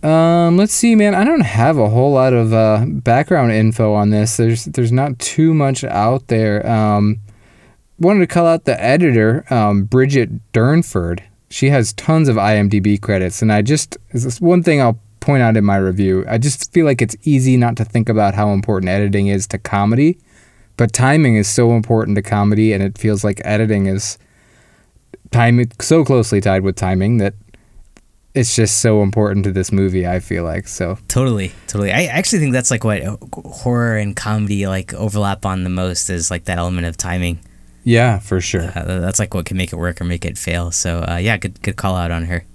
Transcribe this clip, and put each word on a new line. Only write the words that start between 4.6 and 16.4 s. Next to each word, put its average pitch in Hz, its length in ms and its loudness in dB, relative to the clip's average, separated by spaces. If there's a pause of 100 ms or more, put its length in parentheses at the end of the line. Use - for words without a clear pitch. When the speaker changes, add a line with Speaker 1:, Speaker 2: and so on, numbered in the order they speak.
Speaker 1:
there's 120 260 -2
not 131 280 -2
too 160 340 0
much 139 300 0
out 113 440 -2
there. 110 400 0
Um, 107 520 0 (800)
wanted 190 220 4
to 175 60 2
call 170 200 2
out 165 180 0
the - 180 0
editor, 127 680 2
um, 104 300 2
Bridget 127 680 0
Durnford. 113 680 0 (320)
She - 180 0
has 127 240 2
tons 160 360 2
of 110 80 2
I 104 180 2
M 104 140 4
D 104 100 2
B 101 180 2
credits, 95 460 -2
and 110 80 2
I 104 100 2
just, 147 360 -2 (160)
this 120 120 -2
is 123 160 -6
one 175 220 4
thing 151 180 4
I'll 117 160 2 (220)
point 139 240 2
out 113 120 4
in 107 80 2
my 101 140 2
review. 95 500 0
I 117 120 -2
just 135 340 -2